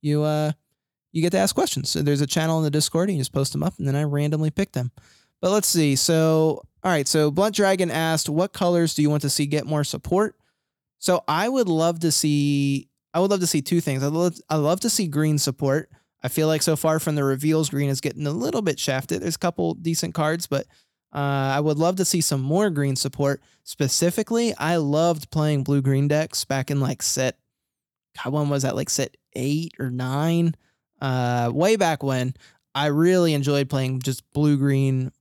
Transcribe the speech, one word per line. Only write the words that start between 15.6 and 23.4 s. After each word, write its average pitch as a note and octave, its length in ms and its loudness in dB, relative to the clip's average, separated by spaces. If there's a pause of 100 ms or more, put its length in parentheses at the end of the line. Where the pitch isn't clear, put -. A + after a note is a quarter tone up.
I B2+ 60 -4
feel D#3 200 0
like D#3 140 0
so D#3+ 120 2
far D#3 240 0
from D3+ 160 -2
the D3 100 0
reveals, D3 460 0
green C#3+ 200 0
is C3+ 100 -2
getting D3+ 260 -4
a C#3+ 60 -2
little A#3 300 -4
bit E3+ 160 -2
shafted. D3 440 -4
There's E3+ 140 -6
a - 20 -12
couple E3+ 360 -2
decent E3+ 400 -6
cards, E3 320 -2
but, C#3 200 -4 (480)
uh, C#3 400 0
I D3 60 2
would D3+ 180 0
love F3 180 2
to F#3+ 80 0
see E3+ 180 0
some C#3 180 0
more F3 300 0
green C#3+ 260 0
support. C#3 460 -2 (200)